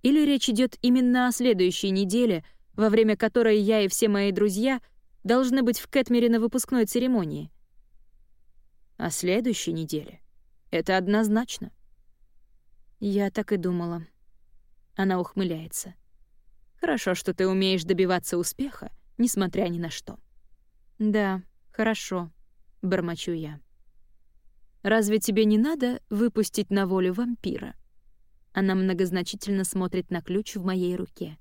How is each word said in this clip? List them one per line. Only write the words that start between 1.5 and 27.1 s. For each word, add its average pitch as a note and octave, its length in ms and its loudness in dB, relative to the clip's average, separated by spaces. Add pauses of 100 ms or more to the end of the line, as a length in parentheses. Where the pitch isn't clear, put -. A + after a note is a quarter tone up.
неделе, G3 520 2 (300)
во G#3+ 160 2
время A3 260 4
которой A3 440 2
я G#3+ 220 2
и G3 60 2
все A3 220 2
мои G3+ 220 2
друзья G#3+ 500 0 (420)
должны B3+ 400 2
быть A3+ 160 0
в - 80 -14
Кэтмере A#3+ 420 2
на A3+ 100 4
выпускной A#3 460 0
церемонии?» F#3 680 -2 (1500)
«О E3 140 -4
следующей F#3+ 640 -2
неделе. D#3+ 480 -8 (500)
Это F3+ 260 0
однозначно». G#3 720 0 (1300)
«Я G3+ 300 -2
так - 220 -4
и G3+ 60 0
думала». E3+ 480 -4 (880)
Она F#3+ 240 0
ухмыляется. E3+ 760 -6 (840)
«Хорошо, A#3+ 360 -2
что - 180 -6
ты F#3 140 0
умеешь F#3+ 360 0
добиваться F3+ 540 0
успеха, - 540 -6 (260)
несмотря F#3+ 500 0
ни E3+ 100 -4
на E3+ 120 -6
что». - 300 -14 (800)
«Да, G3+ 440 0 (280)
хорошо», G3 600 -4 (500)
бормочу F3 520 -2
я. D3+ 260 -8 (1200)
«Разве G#3+ 360 2
тебе G#3+ 260 2
не G#3+ 120 4
надо B3+ 520 0
выпустить G#3+ 600 -2
на G3 160 2
волю F#3 280 0